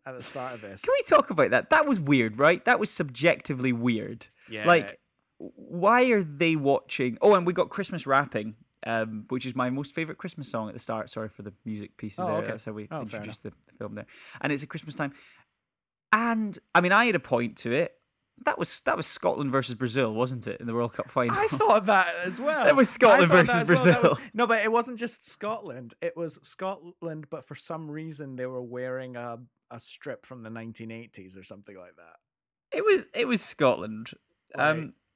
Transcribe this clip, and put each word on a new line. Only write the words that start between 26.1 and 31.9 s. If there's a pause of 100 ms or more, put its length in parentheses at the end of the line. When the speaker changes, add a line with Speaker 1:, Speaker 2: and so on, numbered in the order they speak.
Speaker 1:
was
Scotland,
but
for
some
reason
they
were
wearing
a, (320)
a
strip
from
the
nineteen
eighties
or
something
like